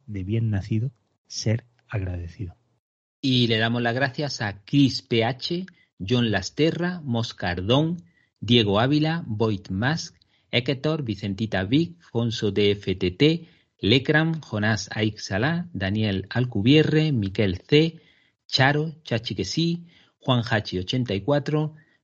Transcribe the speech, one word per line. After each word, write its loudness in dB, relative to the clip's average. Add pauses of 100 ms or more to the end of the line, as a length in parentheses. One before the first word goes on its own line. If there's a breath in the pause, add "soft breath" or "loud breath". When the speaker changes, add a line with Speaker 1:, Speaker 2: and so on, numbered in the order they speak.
Speaker 1:
de -8
bien -2
nacido -2 (360)
ser -4 (240)
agradecido. -8 (640)
Speaker 2:
Y 4
le 4
damos 0
las 0
gracias -4
a -6
Chris 2
P 0
H, -4 (340 soft breath)
John 0
Lasterra, -2
Moscardón, 0 (420 soft breath)
Diego 4
Ávila, 2
Void -2
Mask, -4 (360)
Héctor, -2
Vicentita -4
Vic, 0
Fonso -2
D 4
F -4
T 0
T, 2 (320 loud breath)
Lecram, 2
Jonás -2
Aixalá, -4
Daniel -2
Alcubierre, 2
Miquel 0
C, 2 (440 soft breath)
Charo, 2
Chachi -4
que -2
sí, -2 (320 loud breath)
Juan 0
Hachi -2
ochenta -2
y -2
cuatro, -2 (280 soft breath)